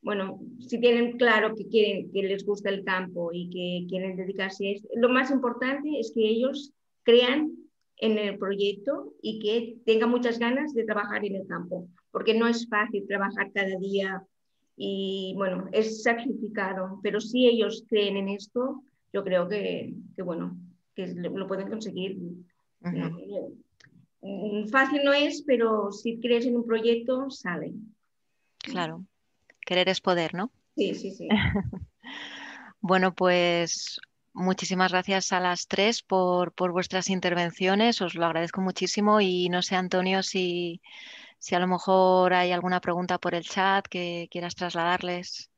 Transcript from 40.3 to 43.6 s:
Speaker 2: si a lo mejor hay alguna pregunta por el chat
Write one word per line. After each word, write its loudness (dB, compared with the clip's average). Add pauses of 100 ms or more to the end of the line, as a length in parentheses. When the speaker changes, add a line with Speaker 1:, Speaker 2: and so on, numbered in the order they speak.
Speaker 2:
si -4
a 4
lo 2
mejor 6
hay 4
alguna 0
pregunta 0
por -2
el -2
chat 2